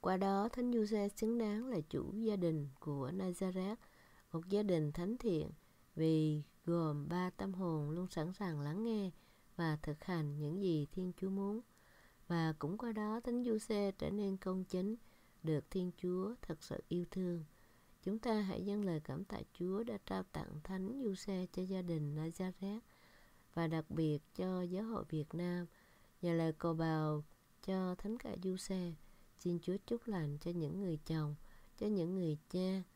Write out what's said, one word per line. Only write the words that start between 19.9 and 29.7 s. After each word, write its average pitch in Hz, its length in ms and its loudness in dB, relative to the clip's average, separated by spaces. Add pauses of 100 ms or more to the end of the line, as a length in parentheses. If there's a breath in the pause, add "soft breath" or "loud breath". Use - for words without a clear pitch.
trao 190 160 0
tặng 156 420 -8
Thánh 190 400 -4
Giuse 190 480 -2
cho 185 100 -2
gia 185 200 -2
đình 151 340 0
Nazareth 185 640 -4 (760 loud breath)
và 165 120 2
đặc 160 240 0
biệt 156 280 2 (160)
cho 185 280 0
Giáo 180 220 -2
hội 226 240 -2
Việt 151 260 -4
Nam. 175 320 0 (560 loud breath)
Nhờ 170 120 4
lời 165 180 4
cầu 170 220 0
bào 156 500 2 (420)
cho 185 280 0
Thánh 214 240 -4
Cả - 240 -6
Giuse, 185 500 -2 (460 loud breath)
xin 175 240 0
Chúa 185 140 0 (100)